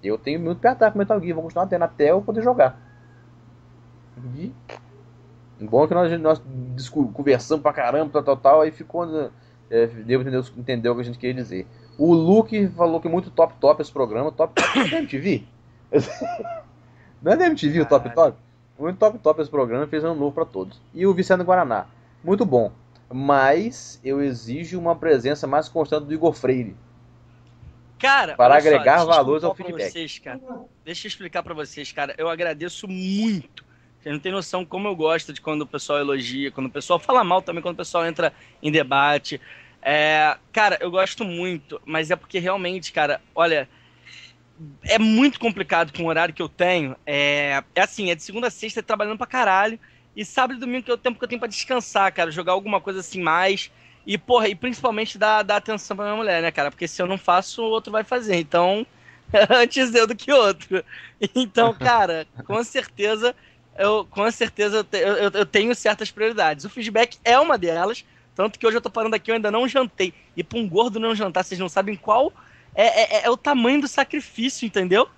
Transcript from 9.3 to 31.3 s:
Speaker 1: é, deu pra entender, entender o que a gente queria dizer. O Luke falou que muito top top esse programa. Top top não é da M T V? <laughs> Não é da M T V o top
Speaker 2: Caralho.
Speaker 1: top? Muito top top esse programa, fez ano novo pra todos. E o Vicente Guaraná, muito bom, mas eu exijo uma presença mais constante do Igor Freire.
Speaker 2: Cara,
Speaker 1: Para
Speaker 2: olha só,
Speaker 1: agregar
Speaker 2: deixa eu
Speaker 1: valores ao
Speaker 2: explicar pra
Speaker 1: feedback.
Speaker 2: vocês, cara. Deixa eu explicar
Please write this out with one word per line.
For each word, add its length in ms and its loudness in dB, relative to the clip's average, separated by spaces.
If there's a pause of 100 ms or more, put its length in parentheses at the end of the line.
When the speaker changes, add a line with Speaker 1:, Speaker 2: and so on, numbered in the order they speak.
Speaker 1:
é, 180 2
deu 340 -2
pra 80 -4
entender, 280 -4
entender 320 -2
o 60 0
que 60 -6
a 40 -6
gente 120 -10
queria 180 -4
dizer. 320 -10 (300)
O 160 6
Luke 560 4
falou 320 0
que 80 -4
muito 220 -4
top 280 4
top 220 6
esse 100 -8
programa. 400 -2
Top 220 -2
top 240 0
não 80 2
é 40 -2
da 100 -2
M 80 -4
T 100 -6
V? 260 -2 (480)
<laughs> 60 2 (1200)
Não 100 2
é 40 6
da 120 2
M 80 2
T 140 -4
V 120 0
o 60 2
top 220 2
Speaker 2:
Caralho. 240 4
Speaker 1:
top? 100 -20 (360)
Muito 200 -6
top 180 4
top 240 2
esse 80 -4
programa, 380 -2
fez 160 -4
ano 120 -2
novo 160 -2
pra 140 -4
todos. 340 -12 (140)
E 140 0
o 60 4
Vicente 300 0
Guaraná, 440 2 (360)
muito 220 0
bom, 260 2 (400)
mas 920 0
eu 180 -2
exijo 580 -6
uma 160 0
presença 520 0
mais 200 0
constante 380 -2
do 80 -6
Igor 200 2
Freire. 420 -2 (1200)
Speaker 2:
Cara, 380 2
Speaker 1:
Para 180 8
Speaker 2:
olha 80 8
só, 60 4
Speaker 1:
agregar 300 6
Speaker 2:
deixa 60 4
eu 120 0
Speaker 1:
valores 280 2
ao 80 0
Speaker 2:
explicar 220 -8
pra 60 -10
Speaker 1:
feedback. 120 -4
Speaker 2:
vocês, 280 -12
cara. 200 -16 (460)
Deixa 220 -12
eu 20 -12
explicar 340 -8